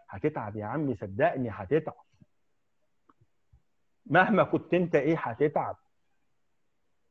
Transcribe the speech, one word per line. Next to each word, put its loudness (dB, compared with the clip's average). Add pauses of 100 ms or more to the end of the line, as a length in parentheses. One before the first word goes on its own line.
هتتعب -4
يا -6
عم، -2
صدقني -2
هتتعب. -4 (2000)
مهما 6
كنت -2
انت 2
ايه 2
هتتعب. -2 (1300)